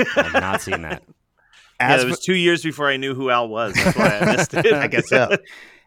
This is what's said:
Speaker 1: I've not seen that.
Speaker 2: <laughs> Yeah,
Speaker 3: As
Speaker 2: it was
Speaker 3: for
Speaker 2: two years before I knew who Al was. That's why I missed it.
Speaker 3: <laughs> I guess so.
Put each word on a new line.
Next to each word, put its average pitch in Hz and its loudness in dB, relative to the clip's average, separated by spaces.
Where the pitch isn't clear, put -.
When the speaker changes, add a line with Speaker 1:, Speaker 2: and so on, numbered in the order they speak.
Speaker 1:
I've - 0
not 202 -2
seen 180 -6
that. 165 -10
Speaker 2:
<laughs> - -20
Yeah, 131 4
Speaker 3:
As 127 4
Speaker 2:
it 123 0
was 127 -4
Speaker 3:
for - -14
Speaker 2:
two 185 2
years 170 2
before 147 -4
I 139 0
knew 135 -4
who 127 -2
Al 120 2
was. 107 -4
That's - 0
why - 2
I - 0
missed 175 -2
it. - 0
Speaker 3:
<laughs> - 6
I 143 0
guess 113 -2
so. 131 2